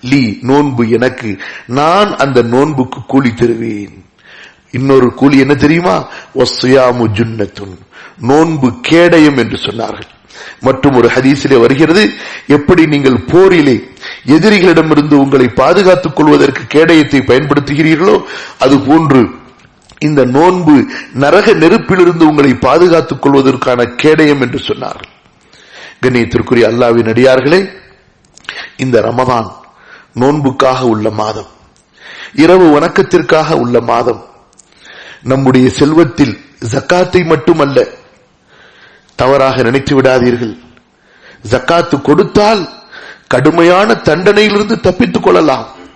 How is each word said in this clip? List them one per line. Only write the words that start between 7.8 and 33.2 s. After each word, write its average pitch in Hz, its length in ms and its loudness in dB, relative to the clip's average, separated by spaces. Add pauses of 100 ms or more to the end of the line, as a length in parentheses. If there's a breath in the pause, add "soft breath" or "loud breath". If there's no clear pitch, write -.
நோன்பு 147 460 0 (200)
கேடயம் 160 500 4
என்று 113 200 -4
சொன்னார்கள். 104 520 -10 (500 loud breath)
மற்றும் 131 360 0
ஒரு 120 120 4
ஹதீஸிலே 135 520 0
வருகிறது, 151 440 2 (440 loud breath)
எப்படி 147 380 2
நீங்கள் 135 420 0
போரிலே 165 480 4 (500 loud breath)
எதிரிகளிடமிருந்து 160 920 2
உங்களை 139 320 2
பாதுகாத்துக் 175 680 0
கொள்வதற்கு 147 540 0
கேடயத்தை 151 520 2
பயன்படுத்துகிறீர்களோ, 143 960 0 (440 loud breath)
அது 135 200 2
போன்று 139 420 2 (800)
இந்த 151 260 -2
நோன்பு 156 500 2 (380 loud breath)
நரக 170 400 2
நெருப்பிலிருந்து 175 680 2
உங்களை 147 300 2
பாதுகாத்துக் 160 680 0
கொள்வதற்கான 131 640 0 (120)
கேடயம் 151 460 2
என்று 123 180 -6
சொன்னார்கள். - 520 -10 (920 loud breath)
கண்ணியத்திற்குரிய 120 680 0
அல்லாஹ்வின் 117 440 0
அடியார்களே, 131 480 2 (1160 loud breath)
இந்த 131 240 -2
ரமதான் 117 480 -2 (680 soft breath)
நோன்புக்காக 131 680 0
உள்ள 110 280 -2
மாதம், 107 420 -8 (840 loud breath)
இரவு 175 360 4
வணக்கத்திற்காக 160 840 0